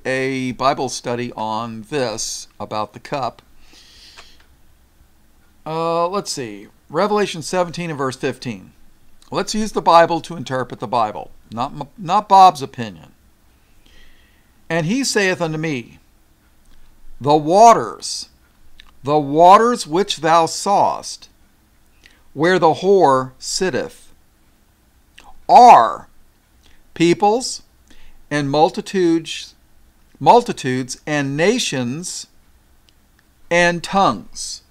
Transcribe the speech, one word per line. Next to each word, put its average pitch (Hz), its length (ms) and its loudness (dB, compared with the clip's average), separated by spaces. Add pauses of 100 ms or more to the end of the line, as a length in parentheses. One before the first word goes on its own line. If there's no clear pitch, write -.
a 131 480 -4
Bible 135 380 -2
study 120 420 -8
on 110 560 -8
this, 120 580 -6 (140)
about 107 320 -8
the 127 80 -20
cup. 131 400 -8 (2250)
Uh, 165 440 -2
let's 196 220 -6
see. 110 380 -10 (220)
Revelation 196 500 -2
seventeen 175 480 -4
and 147 100 -8
verse 131 180 -4
fifteen. 120 580 -8 (560)
Let's 185 240 -6
use 214 180 -6
the 214 80 -6
Bible 170 400 4
to 165 160 -12
interpret 127 420 -8
the 127 80 -10
Bible, 107 440 -4 (200)
not 117 220 -8
m-, 143 240 -12
not 202 320 -4
Bob's 185 320 6
opinion. 107 540 -12 (1500)
"And 165 160 -2
he 247 200 -2
saith 190 360 -2
unto 156 160 -4
me, 156 440 -8 (1160)
The 143 180 2
waters, 156 920 0 (760)
the 143 160 0
waters 175 680 6
which 175 320 -2
thou 160 280 2
sawest, 151 840 -4 (1040)
where 175 260 2
the 160 140 4
whore 139 680 2
sitteth, - 760 -6 (1300)
are 156 600 8 (840)
peoples 208 680 0 (680)
and 147 200 -4
multitudes, 165 1040 0 (640)
multitudes 139 880 0
and 143 300 -4
nations 156 920 -4 (1200)
and 175 340 0
tongues." - 880 -4